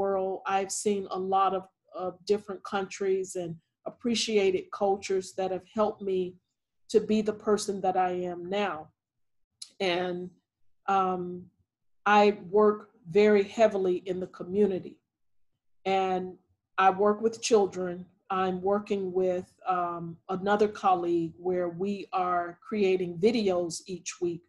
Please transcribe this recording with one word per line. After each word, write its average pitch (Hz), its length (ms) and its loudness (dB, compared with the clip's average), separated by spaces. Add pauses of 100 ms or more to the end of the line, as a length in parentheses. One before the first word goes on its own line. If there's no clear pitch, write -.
world. 190 440 -2
I've 196 260 -2
seen 202 380 -2
a 190 80 -6 (180)
lot 190 200 4
of, 185 80 -4 (320)
of 180 300 -8
different 208 380 -2
countries 190 720 -4
and 170 200 -6 (300)
appreciated 208 880 0
cultures 196 680 -2
that 185 140 -2
have 180 220 -8
helped 214 280 0
me 185 340 -2 (540)
to 214 100 4
be 214 220 2
the 214 260 -4
person 202 340 0
that 185 160 0
I 185 140 0 (200)
am 175 80 -8 (100)
now. 180 400 -4 (880)
And, 180 500 -2 (580)
um, 185 580 -2 (600)
I 208 320 6 (120)
work 208 400 4 (200)
very 208 340 6
heavily 196 640 2
in 185 140 -4
the 180 200 -8
community. 185 580 0 (880)
And 185 500 0 (420)
I 190 120 6 (160)
work 208 160 2
with 220 200 -2
children. 185 640 0 (240)
I'm 190 320 -2
working 196 520 -2
with, 185 360 0 (160)
um, 170 520 -4 (100)
another 202 400 2
colleague 175 720 0
where 180 320 -2
we 190 420 -6
are 180 560 -2
creating 190 520 0
videos 185 640 0
each - 340 -12
week, 175 300 -4